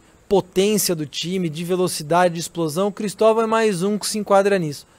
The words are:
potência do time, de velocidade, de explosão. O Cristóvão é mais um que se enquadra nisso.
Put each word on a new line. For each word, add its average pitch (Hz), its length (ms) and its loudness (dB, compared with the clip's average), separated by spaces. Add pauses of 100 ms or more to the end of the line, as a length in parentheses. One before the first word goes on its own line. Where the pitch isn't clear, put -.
(280)
potência 190 680 0
do 151 100 -6
time, 175 420 -4
de 156 160 -8
velocidade, 175 680 0
de 170 80 -8
explosão. 170 460 -4
O 202 40 -6
Cristóvão 220 520 2
é 220 40 -2
mais 220 360 0
um 208 140 0
que - 100 -8
se 214 100 -6
enquadra 196 420 2
nisso. 151 260 -6 (140)